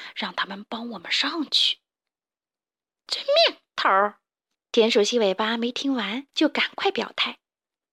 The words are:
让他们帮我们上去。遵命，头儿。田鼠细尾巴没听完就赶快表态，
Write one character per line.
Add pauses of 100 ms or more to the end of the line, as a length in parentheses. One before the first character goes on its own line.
(140)
让
他
们
帮
我
们
上
去。 (1300)
遵
命， (180)
头
儿。 (540)
田
鼠
细
尾
巴
没
听
完
就
赶
快
表
态， (540)